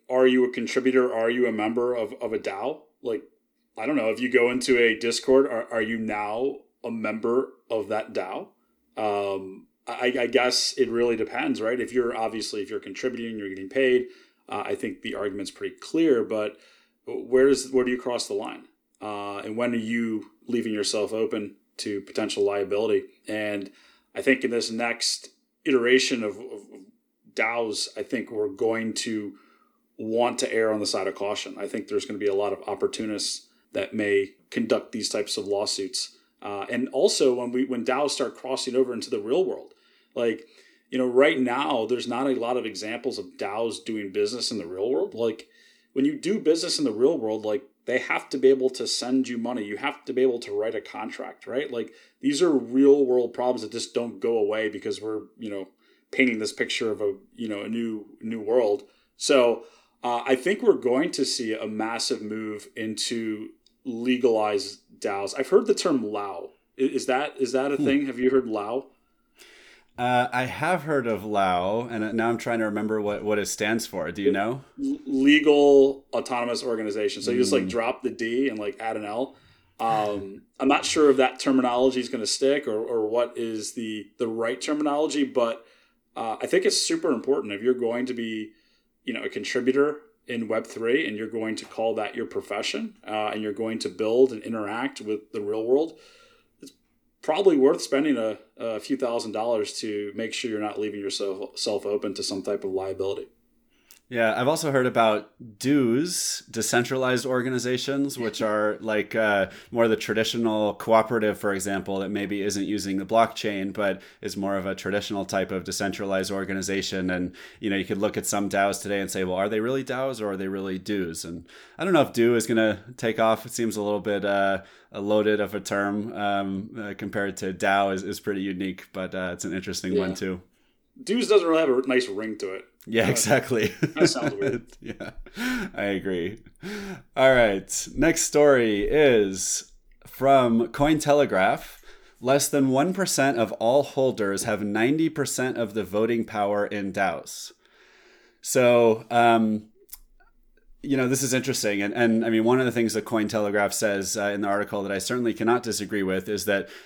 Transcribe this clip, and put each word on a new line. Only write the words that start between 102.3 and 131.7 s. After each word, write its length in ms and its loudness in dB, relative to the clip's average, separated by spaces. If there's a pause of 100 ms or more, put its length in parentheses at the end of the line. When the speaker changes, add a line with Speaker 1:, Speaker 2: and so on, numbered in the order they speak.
Speaker 1:
type 220 -4
of 80 -4
liability. 560 -4 (800)
Speaker 2:
Yeah, 320 2
I've 80 2
also 240 0
heard 140 4
about 460 2 (260)
dues, 920 2
decentralized 760 0
organizations, 920 -2
which 200 -4
are, 400 0
like, 360 -2
uh, 320 4 (240)
more 160 4
the 80 4
traditional 800 0
cooperative, 640 4
for 160 0
example, 420 -4
that 120 -4
maybe 340 -4
isn't 220 -2
using 320 -2
the 80 -4
blockchain, 680 0
but 300 -2 (180)
is 160 -8
more 200 -2
of 100 -4
a 80 -4
traditional 500 -4
type 260 -2
of 120 -4
decentralized 680 -4
organization. 800 -4
And, 260 -4 (240)
you 120 -2
know, 60 0
you 60 0
could 140 -4
look 180 -2
at 120 -4
some 200 -2
daos 320 2
today 220 -4
and 80 -6
say, 140 -4
"Well, 140 -2
are 120 0
they 100 -2
really 240 -2
daos 380 -6
or 80 -2
are 80 -4
they 120 -4
really 280 -4
dues?" 480 -4
And 220 -12 (320)
I 40 -6
don't 100 0
know 100 8
if 100 -6
due 220 6
is 100 2
gonna 380 2 (140)
take 220 0
off. 240 4
It 100 -14
seems 220 -2
a 60 -2
little 200 0
bit, 220 -2
uh, 380 2 (320)
loaded 460 2
of 160 -2
a 40 -4
term, 540 -2
um, 640 -2
uh, 180 -8
compared 420 -4
to 180 -4
dao 360 4
is, 120 -2
is 160 -6
pretty 220 -4
unique, 520 -4
but, 220 -6
uh, 180 -4
it's 120 -10
an 100 -6
interesting 380 -6
Speaker 1:
Yeah. 80 2
Speaker 2:
one 120 -2
too. 280 -6 (600)
Speaker 1:
Dues 240 -2
doesn't 200 6
really 120 4
have 100 2
a 180 2